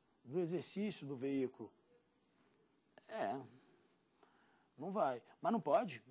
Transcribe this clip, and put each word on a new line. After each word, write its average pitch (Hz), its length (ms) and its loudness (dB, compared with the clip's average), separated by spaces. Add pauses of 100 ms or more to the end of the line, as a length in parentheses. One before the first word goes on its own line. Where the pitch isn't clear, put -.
(260)
do 135 140 -2
exercício 175 680 -2
do 139 80 -4
veículo. 127 560 -2 (1400)
É, 139 320 -2 (1400)
não 165 140 -6
vai. 147 300 2 (200)
Mas 170 100 2
não 226 80 4
pode 156 520 2